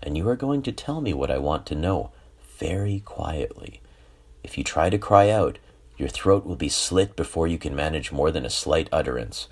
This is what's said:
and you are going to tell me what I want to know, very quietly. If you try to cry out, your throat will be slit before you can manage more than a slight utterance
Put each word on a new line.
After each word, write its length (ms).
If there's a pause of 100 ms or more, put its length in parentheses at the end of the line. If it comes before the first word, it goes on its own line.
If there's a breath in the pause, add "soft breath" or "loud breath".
and 140
you 120
are 80
going 260
to 100
tell 280
me 140
what 160
I 80
want 280
to 80
know, 360 (480 soft breath)
very 420
quietly. 800 (600 soft breath)
If 160
you 60
try 260
to 80
cry 320
out, 280 (380 soft breath)
your 120
throat 360
will 120
be 120
slit 480
before 300
you 120
can 160
manage 380
more 180
than 140
a 60
slight 420
utterance 600